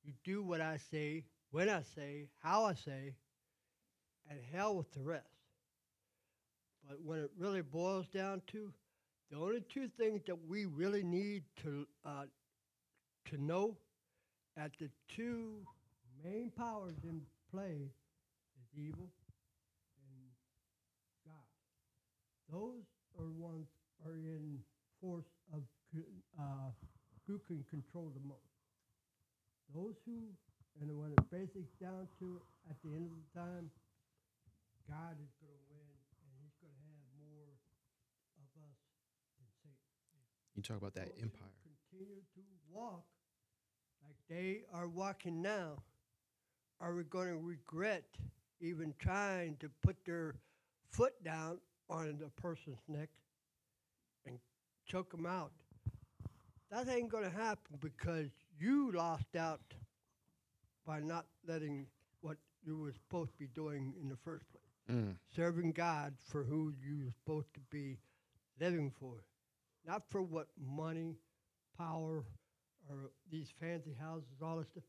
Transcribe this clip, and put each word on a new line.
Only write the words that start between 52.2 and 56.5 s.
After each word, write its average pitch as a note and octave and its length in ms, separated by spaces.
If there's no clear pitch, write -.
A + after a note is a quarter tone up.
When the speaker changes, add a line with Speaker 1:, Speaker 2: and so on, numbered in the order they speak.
Speaker 1:
person's D#3 360
neck D3+ 220
and B2 120
choke F#3 320
'em E3 80
out? F3 260